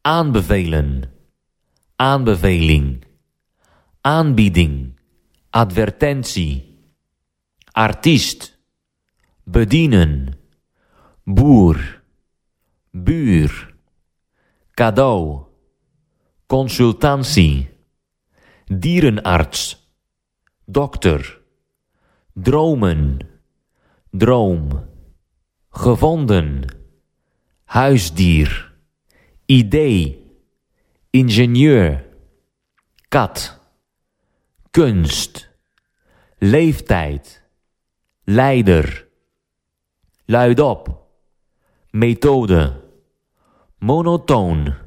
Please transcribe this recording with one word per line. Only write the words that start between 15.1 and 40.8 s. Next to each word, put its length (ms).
Consultantie. 1200
Dierenarts. 1300
Dokter. 760
Dromen. 840
Droom. 580
Gevonden. 920
Huisdier. 1120
Idee. 840
Ingenieur. 920
Kat. 520
Kunst. 800
Leeftijd. 1080
Leider. 840
Luidop. 840